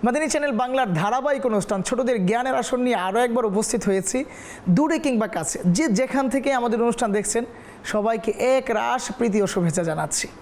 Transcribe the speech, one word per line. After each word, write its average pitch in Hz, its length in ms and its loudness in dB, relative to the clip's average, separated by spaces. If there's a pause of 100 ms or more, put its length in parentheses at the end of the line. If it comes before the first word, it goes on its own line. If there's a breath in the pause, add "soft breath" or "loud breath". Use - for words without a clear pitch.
মাদানী 277 240 0
চ্যানেল 285 240 0
বাংলার 247 420 0
ধারাবাহিক 254 520 0
অনুষ্ঠান 202 360 0
ছোটদের 233 440 0
জ্ঞানের 254 280 0
আসর 254 220 -2
নিয়ে 247 200 2
আরও 190 220 0
একবার 240 260 2
উপস্থিত 208 400 0
হয়েছি। 202 400 0 (460 loud breath)
দূরে 294 280 4
কিংবা 240 280 0
কাছে 165 400 -4
যে 220 220 4
যেখান 254 400 2
থেকে 269 240 0
আমাদের 240 300 0
অনুষ্ঠান 233 300 0
দেখছেন, 214 320 -2 (400 loud breath)
সবাইকে 220 460 0
এক 254 400 2
রাশ 233 420 -2
প্রীতি 214 300 2
ও 190 40 2
শুভেচ্ছা 175 360 0
জানাচ্ছি। 156 460 -4 (140)